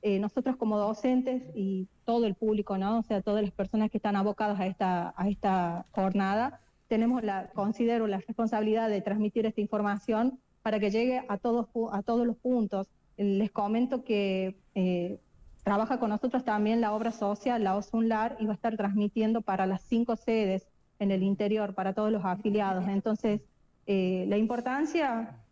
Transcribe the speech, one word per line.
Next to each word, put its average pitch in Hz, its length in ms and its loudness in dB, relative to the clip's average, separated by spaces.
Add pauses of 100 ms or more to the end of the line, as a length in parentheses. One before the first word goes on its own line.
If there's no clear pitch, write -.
eh, 202 180 0
nosotros 247 380 -2
como 214 200 0
docentes 254 640 0 (120)
y 190 320 -2 (160)
todo 233 220 2
el 202 100 0
público, 208 420 0
¿no? 202 220 0
O 220 40 -2
sea, 208 180 -2
todas 214 200 0
las 202 100 -2
personas 214 380 -2
que - 80 -4
están 208 180 -2
abocadas 202 440 0
a 185 80 0
esta, 180 480 -2
a 190 140 -2
esta 180 640 -2
jornada, 196 680 0 (300)
tenemos 233 340 2
la, 196 320 -4
considero 226 500 0
la 196 140 -2
responsabilidad 220 720 0
de 202 120 0
transmitir 208 460 0
esta 220 140 -2
información 214 760 0 (240)
para 214 180 0
que 202 120 2
llegue 240 360 2
a 202 100 -2
todos 233 360 0
pu-, 226 180 -2
a 202 120 -4
todos 240 240 2
los 226 80 0
puntos. 220 520 0 (300)
Les 202 320 2
comento 240 540 0
que, 196 560 0 (160)
eh, 180 420 0 (460)
trabaja 220 360 0
con 240 100 0
nosotros 254 340 -2
también 214 380 2
la 214 120 0
obra 220 180 -2
social, 226 520 -2
la 190 120 2
osunlar, 226 640 0
y 220 60 -2
va 214 60 0
a 202 40 -2
estar 226 220 -4
transmitiendo 214 640 0
para 190 240 0
las 190 160 -2
cinco 233 340 0
sedes 208 520 0 (320)
en 202 120 2
el 190 120 2
interior, 202 500 0
para 196 200 -2
todos 214 180 0
los 208 120 -2
afiliados. 196 640 0
Entonces, 208 540 0 (460)
eh, 185 400 2
la 202 100 2
importancia 247 1000 0 (120)